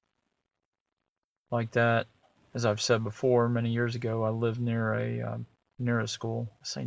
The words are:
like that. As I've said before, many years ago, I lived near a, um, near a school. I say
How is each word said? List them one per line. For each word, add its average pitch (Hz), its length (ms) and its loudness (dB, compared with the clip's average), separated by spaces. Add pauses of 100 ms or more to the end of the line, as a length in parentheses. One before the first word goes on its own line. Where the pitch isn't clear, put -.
(1500)
like 117 220 -2
that. 117 340 4 (480)
As 117 120 0
I've 107 140 2
said 113 240 2
before, 117 440 2
many 117 220 0
years 117 240 0
ago, 113 300 -2
I 110 60 0
lived 113 300 0
near 113 340 0
a, 117 280 -2
um, 113 240 -6 (320)
near 120 220 2
a 113 80 -2
school. 113 420 -6 (100)
I - 60 -18
say 131 200 -8